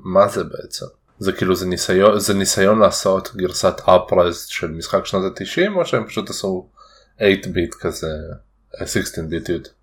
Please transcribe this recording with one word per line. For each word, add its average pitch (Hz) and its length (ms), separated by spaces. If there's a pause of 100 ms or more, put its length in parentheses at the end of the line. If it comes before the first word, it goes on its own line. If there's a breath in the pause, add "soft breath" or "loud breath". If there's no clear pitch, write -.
מה 98 240
זה 95 160
בעצם? - 420 (320)
זה 95 140
כאילו, 92 220
זה 90 120
ניסיון, 95 520
זה 101 160
ניסיון 98 440
לעשות 95 580
גרסת 92 440
אפרז 90 680
של - 240
משחק 82 360
שנות 95 260
התשעים, 185 440
או 170 100
שהם 110 200
פשוט 101 240
עשו 92 380 (520 soft breath)
אייט 98 260
ביט 87 280
כזה, - 320 (800)
סיקסטין 87 440
ביט 80 200
יוד? 82 200 (140)